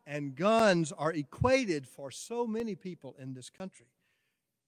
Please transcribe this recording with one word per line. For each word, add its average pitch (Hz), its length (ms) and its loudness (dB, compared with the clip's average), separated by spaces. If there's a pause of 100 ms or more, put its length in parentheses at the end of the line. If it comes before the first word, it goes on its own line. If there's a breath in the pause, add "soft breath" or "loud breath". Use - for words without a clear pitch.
and 143 300 -6
guns 185 560 4
are 156 200 -2
equated 180 760 0
for 139 240 -14
so 240 340 -6
many 220 300 -4
people 160 420 -14
in 131 160 -12
this 127 160 -16
country. - 380 -16 (800)